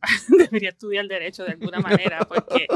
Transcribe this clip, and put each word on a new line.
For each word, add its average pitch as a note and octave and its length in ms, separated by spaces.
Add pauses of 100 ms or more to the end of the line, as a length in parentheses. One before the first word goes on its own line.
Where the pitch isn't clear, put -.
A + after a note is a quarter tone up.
<laughs> - 260 (100)
debería G#3+ 320
estudiar G3+ 380
Derecho F#3+ 360
de F3 80
alguna F3 280
manera, F3+ 480
porque E3+ 480